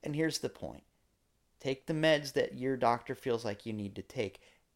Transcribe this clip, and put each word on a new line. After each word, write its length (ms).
And 120
here's 240
the 100
point. 340
Take 280
the 60
meds 400
that 260
your 180
doctor 380
feels 280
like 220
you 80
need 220
to 80
take, 360